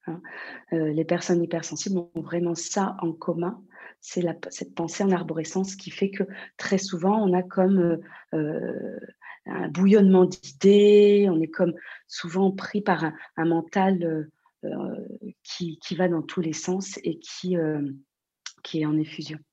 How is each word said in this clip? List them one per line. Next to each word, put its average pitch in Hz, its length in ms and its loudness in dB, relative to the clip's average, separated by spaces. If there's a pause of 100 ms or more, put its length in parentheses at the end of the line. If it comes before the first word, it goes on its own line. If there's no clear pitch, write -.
hein. 165 140 -10 (520)
Euh, 160 200 0
les 156 120 0
personnes 175 380 0
hypersensibles 170 540 -4
ont 170 240 -8
vraiment 170 340 -2
ça - 460 -4
en 165 100 -2
commun, 170 520 -6 (360)
c'est - 220 -6
la, 170 140 -2 (140)
cette - 260 -12
pensée 165 280 -4
en 196 80 4
arborescence 170 640 -4
qui - 140 -16
fait 196 220 -2
que - 120 -2 (340)
très - 200 -2
souvent, 190 460 0
on 185 100 2
a 180 80 2
comme, 185 380 2
euh, 170 180 2 (360)
euh, - 640 -6 (460)
un - 220 -6
bouillonnement 190 580 8
d'idées, 202 1040 6
on 160 120 2
est 160 60 0
comme 175 260 0 (340)
souvent 185 440 0
pris 196 300 -6
par 180 220 0
un, 156 100 -4 (240)
un 160 80 0
mental, 170 580 2
euh, 156 280 -4 (340)
euh, - 400 -8 (380)
qui, 165 360 -10
qui - 160 -10
va 180 120 2
dans 165 140 0
tous - 180 -8
les 160 140 -2
sens 185 500 -6
et 165 160 -6
qui, - 380 -4
euh, 156 240 -2 (840)
qui - 180 -4
est 151 40 0
en 151 120 0
effusion. 151 400 -6 (140)